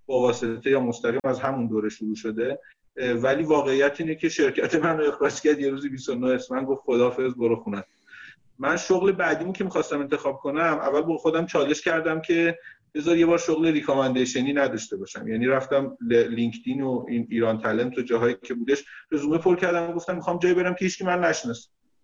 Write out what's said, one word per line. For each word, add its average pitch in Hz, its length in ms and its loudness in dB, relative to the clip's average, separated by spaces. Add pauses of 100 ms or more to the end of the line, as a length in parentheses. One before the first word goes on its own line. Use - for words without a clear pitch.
با 131 140 0
واسطه 117 500 0
یا 135 100 4
مستقیم 120 440 -2
از 127 160 -2
همون 135 260 -2
دوره 107 220 -2
شروع 107 260 -6
شده. 113 440 -4 (400)
اه، 123 140 -2
ولی 131 300 0
واقعیت 143 580 2
اینه 160 140 -2
که 165 140 0
شرکت 156 460 0
من 160 240 2
رو 151 100 2
اخراج 143 320 0
کرد، 147 200 4
یه 139 100 0
روزی 139 180 -4
بیست 131 200 -10
و 135 60 -2
نه 123 120 -2
اسفند 127 400 -2
گفت: 135 180 -2
«خداحافظ، 123 500 2
برو 117 220 0
خونه.» 101 280 -6 (720)
من 131 180 0
شغل 185 360 2
بعدیمو 170 400 -2
که 196 120 -4
می‌خواستم 160 360 -2
انتخاب 139 360 -2
کنم، 151 460 -2
اول 139 180 0
با 160 160 -2
خودم 165 300 0
چالش 151 360 0
کردم 160 380 0
که 170 380 0 (360)
بذار 156 220 2
یه 165 100 6
بار 170 120 4
شغل 165 280 0
ریکامندیشنی 135 840 2
نداشته 127 440 -2
باشم. 104 320 -10
یعنی 113 180 0
رفتم 135 540 0
ل-، 117 140 0
لینکدین 117 680 0
و 127 260 -2
این 117 220 -2
ایران 113 280 0
تلنت 117 400 -2
و 127 40 0
جاهایی 120 400 0
که - 120 -8
بودش، 117 300 0 (280)
رزومه 151 260 2
پر 175 180 4
کردم 175 340 0
و - 20 -4
گفتم: 175 240 -4
«می‌خوام 175 220 -4
جایی 180 160 4
برم 180 200 2
که 190 100 -2
هیچکی 185 200 -2
من 180 160 2
نشناسه.» - 480 -2 (360)